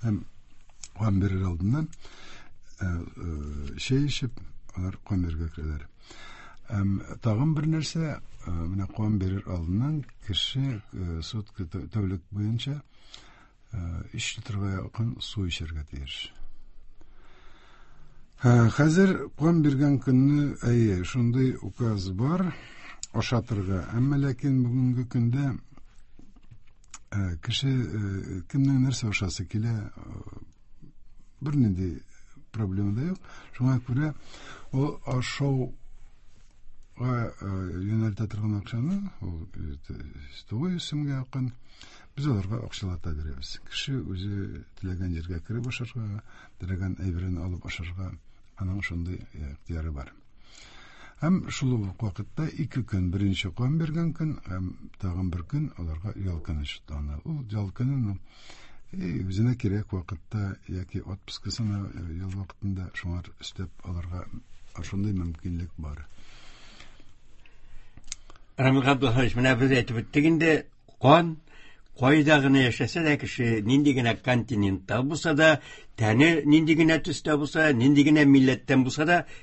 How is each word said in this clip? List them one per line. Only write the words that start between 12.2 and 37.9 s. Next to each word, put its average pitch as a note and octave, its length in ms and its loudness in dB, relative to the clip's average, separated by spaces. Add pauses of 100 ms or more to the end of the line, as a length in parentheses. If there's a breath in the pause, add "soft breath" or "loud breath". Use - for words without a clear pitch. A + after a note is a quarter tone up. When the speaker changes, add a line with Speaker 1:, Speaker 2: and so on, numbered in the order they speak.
Speaker 1:
буенча, A#2+ 520 -2 (920 soft breath)
э, E2+ 300 -6 (100)
өч - 260 -6
литрга G2+ 440 -4
якын A#2 380 -4
су - 260 -4
эчәргә D#2+ 420 -6
тиеш. - 440 -10 (2000 soft breath)
Ә, A#2+ 260 8
хәзер D#3+ 680 4
кан E3 260 6
биргән C#3+ 400 4
көнне, C#3 560 4
әйе, A2+ 440 4
шундый B2 520 2
указ G2+ 540 -2
бар, D3+ 420 0 (600 loud breath)
ашатырга. G2+ 720 0 (100)
Әмма C3+ 240 2
ләкин C#3 460 2
бүгенге B2 420 2
көндә, B2 380 2 (1700)
ә, F#2+ 320 -2
кеше, C3+ 280 0
ә, G2+ 800 -2
кемнең C#3 380 4
нәрсә A#2 220 0
ашасы F#2+ 360 -2
килә, A2+ 280 -2
ә, - 680 -10 (960)
бернинди G2+ 640 2 (500)
проблема G2+ 420 0
да C3+ 180 0
юк. F#3 60 -4 (360 loud breath)
Шуңа B2+ 320 2
күрә C#3+ 280 0 (580 loud breath)
ул C3+ 340 0
ашауга, B2+ 680 -2 (1200)
ә, A#2+ 560 -2 (260)
юнәлтә G#2+ 480 0